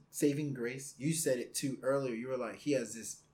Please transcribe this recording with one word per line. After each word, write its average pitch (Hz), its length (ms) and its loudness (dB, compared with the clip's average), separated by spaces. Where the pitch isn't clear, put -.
saving 143 420 2
grace? 123 440 -4
You 147 160 2
said 135 260 2
it - 160 -6
too 135 260 -2
earlier. 135 320 2
You 117 140 -4
were 131 100 0
like, 110 200 -4
he 143 160 0
has 117 200 0
this 110 280 -10